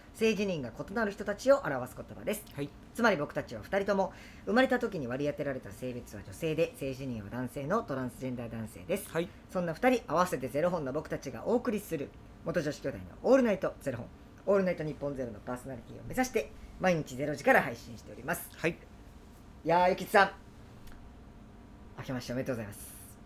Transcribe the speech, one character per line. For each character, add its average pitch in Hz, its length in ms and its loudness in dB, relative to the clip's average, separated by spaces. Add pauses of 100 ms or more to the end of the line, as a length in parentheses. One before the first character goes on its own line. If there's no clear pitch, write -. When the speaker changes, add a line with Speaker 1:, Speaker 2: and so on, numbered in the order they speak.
(120)
Speaker 1:
性 220 180 4
自 202 120 2
認 185 180 0
が 117 160 -6
異 190 160 -8
な 226 120 2
る 202 80 0
人 202 120 -8
た 202 120 -2
ち 254 160 8
を 277 120 8
表 131 220 0
す - 100 -12
言 - 80 -8 (140)
葉 104 60 -12
で 190 100 0
す。 208 180 -8
Speaker 2:
は 143 100 -6
い。 143 60 -4 (260)
Speaker 1:
つ - 60 -4
ま 233 100 6
り 185 60 6
僕 143 160 -2
た 147 120 -2
ち - 100 -12
は 104 80 -8
二 - 160 0
人 196 80 0
と 208 80 4
も、 190 180 2 (320)
生 196 100 0
ま 254 80 8
れ 262 60 6
た 247 120 2
時 208 180 -2
に 135 80 -2
割 131 180 -2
り 147 60 2
当 143 80 -2
て 147 60 -2
ら 139 100 -2
れ 127 60 -6
た 113 100 -12
性 123 240 -8
別 117 200 -10
は 98 120 -10
女 98 80 -12
性 156 220 -2
で、 165 200 2
性 139 120 -4
自 135 160 -6
認 117 180 -4
は 98 80 -10
男 123 180 -4
性 139 180 -6
の 202 160 2
ト 143 120 -4
ラ 131 80 -2
ン 127 80 -4
ス - 80 -12
ジ 131 80 -6
ェ 127 60 -4
ン 120 40 -6
ダ 120 100 -6
ー 113 40 -10
男 113 160 -6
性 87 140 -14
で 160 160 -2
す。 - 140 -6
Speaker 2:
は 160 100 0
い。 180 80 -2 (220)
Speaker 1:
そ 190 100 -2
ん 175 60 0
な 165 60 0
二 240 160 2
人 254 200 4
合 143 80 2
わ 175 100 6
せ 175 100 -2
て 127 120 -2
ゼ 139 140 0
ロ 175 60 6
本 170 160 0
の 131 80 -2
僕 156 160 -2
た 160 100 -4
ち 139 120 -10
が 117 160 -8
お 202 80 4
送 240 160 2
り 214 80 2
す 165 180 -4
る - 140 -4 (340)
元 165 160 0
女 143 120 0
子 - 100 -10
兄 139 60 -2
弟 127 100 -4
の 92 60 -10 (180)
オ 214 100 6
ー 269 40 12
ル 262 80 8
ナ 220 80 6
イ 185 80 0
ト - 200 0
ゼ 135 120 -4
ロ 120 60 -4
本、 - 100 -10 (380)
オ 196 100 8
ー - 20 8
ル 190 60 4
ナ 180 80 4
イ 170 40 -6
ト 160 60 -4
ニ 151 120 -2
ッ - 20 -12
ポ 143 120 -4
ン 143 60 -4
ゼ 131 100 -4
ロ 120 60 -6
の 101 80 -10
パ 123 140 -6
ー 123 60 -4
ソ 131 100 -12
ナ 131 80 -8
リ 117 60 -12
テ 131 100 -16
ィ 113 80 -12
を - 80 -14
目 156 60 -8
指 247 100 2
し 247 60 -2
て、 214 200 -2 (300)
毎 180 160 4
日 139 180 -4
ゼ 131 100 -4
ロ 147 120 -2
時 - 80 -8
か 254 80 8
ら 202 100 8
配 120 140 -4
信 113 200 -14
し - 60 -16
て - 80 -16
お 104 60 -14
り 117 80 -14
ま 160 100 -2
す。 - 180 -8
Speaker 2:
は - 140 0
い。 170 100 0 (880)
Speaker 1:
い - 20 -8
や 170 180 6
ー、 185 80 8
ゆ 190 40 0
き 185 80 -6
ち - 60 -8
さ 202 140 10
ん、 - 60 4 (1700)
明 117 80 -10
け 139 80 -4
ま 123 80 -4
し - 60 -10
て 120 80 -4
お - 20 -2
め 131 60 0
で - 60 -6
と 139 40 0
う 120 40 -4
ご - 20 -4
ざ 113 60 -6
い - 20 -8
ま 98 80 -12
す。 - 200 -14 (320)